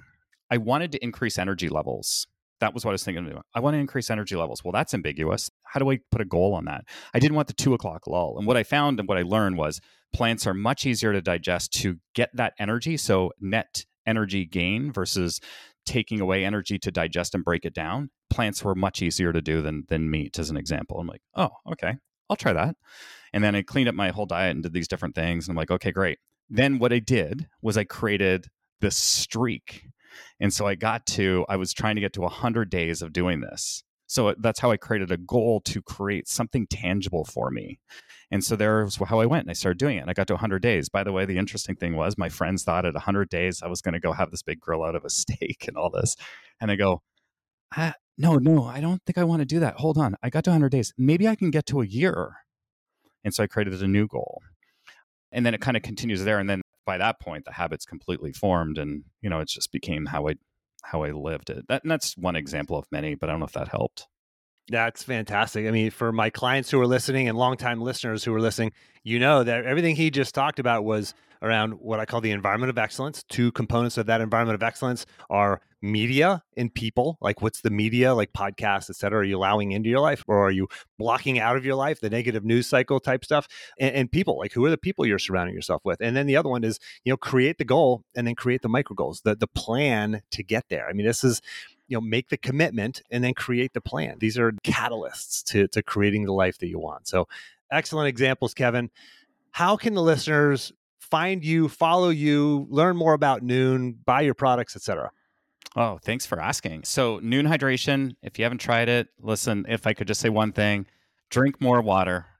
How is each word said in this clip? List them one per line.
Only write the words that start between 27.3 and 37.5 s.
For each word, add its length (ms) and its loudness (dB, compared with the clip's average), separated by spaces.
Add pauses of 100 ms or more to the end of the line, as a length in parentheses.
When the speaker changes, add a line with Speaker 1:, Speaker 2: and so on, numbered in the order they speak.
Speaker 1:
was 160 0
I 60 0
created 640 0 (320)
this 180 0
streak. 880 -2 (540)
And 120 2
so 140 -2
I 80 0
got 320 -2
to, 420 2
I 80 -2
was 160 -2
trying 220 -2
to 60 -2
get 140 -2
to 100 -4
a 40 0
hundred 420 -2
days 300 -2
of 140 -10
doing 260 0
this. 420 -8 (240)
So 320 0
that's 220 0
how 100 4
I 80 2
created 320 -4
a 80 -2
goal 480 2
to 160 -6
create 460 -6
something 380 -2
tangible 580 -2
for 260 -6